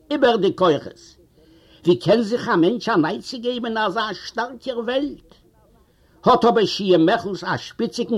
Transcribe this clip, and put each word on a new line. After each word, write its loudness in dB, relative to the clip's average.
איבער 4
די 0
כוחות. -2
ווי 4
קען 2
זיך -4
א 0
מענטש 2
א 0
נייצע -2
געבן, -6
אז -2
א -4
שטארקער -8
וועלט? -4
האט 4
אבער 4
שיעור 2
מחץ 0
א -4
שפיציקן -4